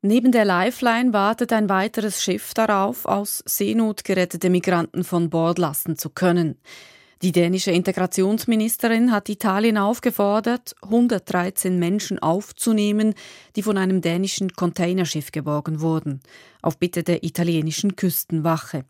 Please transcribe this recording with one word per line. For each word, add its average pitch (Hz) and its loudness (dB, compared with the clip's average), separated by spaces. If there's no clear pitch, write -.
Neben 240 4
der 226 6
Lifeline 226 2
wartet 214 0
ein 214 2
weiteres 202 -2
Schiff 196 -4
darauf, 214 0
aus 202 -4
Seenot 220 -2
gerettete 180 0
Migranten 180 0
von 170 -2
Bord 165 0
lassen 156 -2
zu - -10
können. 175 0
Die 180 2
dänische 180 2
Integrationsministerin 214 2
hat 208 0
Italien 214 2
aufgefordert, 214 0
hundertdreizehn 196 0
Menschen 185 -2
aufzunehmen, 208 0
die 214 -4
von 208 0
einem 190 0
dänischen 185 -2
Containerschiff 175 -2
geborgen 151 -4
wurden, 156 -2
auf - -2
Bitte 175 -2
der 175 0
italienischen 170 -2
Küstenwache. 160 -2